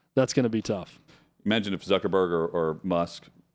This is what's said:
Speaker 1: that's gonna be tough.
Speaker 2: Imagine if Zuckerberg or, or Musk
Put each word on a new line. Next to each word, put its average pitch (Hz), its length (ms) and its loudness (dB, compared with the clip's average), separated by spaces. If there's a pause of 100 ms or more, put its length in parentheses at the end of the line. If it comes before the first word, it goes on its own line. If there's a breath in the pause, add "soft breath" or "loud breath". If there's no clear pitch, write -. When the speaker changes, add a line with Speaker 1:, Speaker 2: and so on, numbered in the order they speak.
(140 soft breath)
Speaker 1:
that's 131 200 2
gonna 123 160 2
be 113 120 -2
tough. - 380 -8 (440 soft breath)
Speaker 2:
Imagine 104 300 0
if 85 100 -8
Zuckerberg 92 460 2
or, 82 160 0
or 80 360 -2
Musk 87 420 -2 (300)